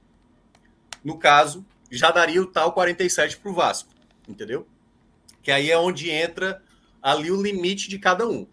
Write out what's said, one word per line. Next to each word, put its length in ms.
no 140
caso, 480
já 200
daria 320
o 20
tal 280
quarenta 300
e 60
sete 300
pro 160
Vasco, 340
entendeu? 380
Que 80
aí 200
é 80
onde 320
entra 520
ali 300
o 100
limite 480
de 80
cada 320
um, 240